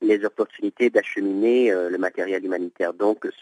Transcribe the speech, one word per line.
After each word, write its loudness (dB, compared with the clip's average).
les 2
opportunités -2
d'acheminer, 2
euh, -2
le -4
matériel -4
humanitaire. -4
Donc, 0